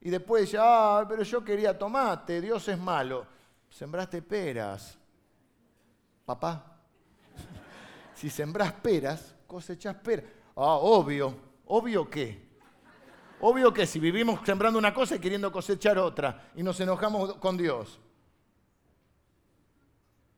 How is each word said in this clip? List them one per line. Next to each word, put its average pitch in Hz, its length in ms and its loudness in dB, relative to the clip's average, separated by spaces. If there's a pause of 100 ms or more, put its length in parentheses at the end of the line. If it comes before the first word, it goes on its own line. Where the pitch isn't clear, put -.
y 175 100 -6
después 185 320 2
dice, 202 180 0
"Ah, 214 480 6
pero 220 140 -4
yo 226 220 -4
quería 208 340 0
tomate, 202 600 -2
Dios 214 280 -4
es 185 100 -2
malo". 135 480 -4 (440)
Sembraste 170 520 -8
peras, 117 760 -6 (1300)
papá. 160 520 -8 (580)
<laughs> - 800 -20
Si 147 160 -10
sembrás 170 420 -2
peras, 160 640 -2 (120)
cosechás 180 480 -12
peras. 220 300 -4 (280)
Ah, 147 200 4
obvio. 143 600 4 (320)
¿Obvio 220 420 0
qué? 117 400 -8 (920)
Obvio 240 320 6
que 202 140 2
si - 120 -4
vivimos 190 460 2
sembrando 208 340 2
una 208 160 4
cosa 262 220 0
y - 20 -4
queriendo 196 320 -4
cosechar 190 480 0
otra 143 560 -2
y 170 80 -10
nos 185 180 -4
enojamos 190 560 -2
con 185 200 -2
Dios. 135 420 -4 (2500)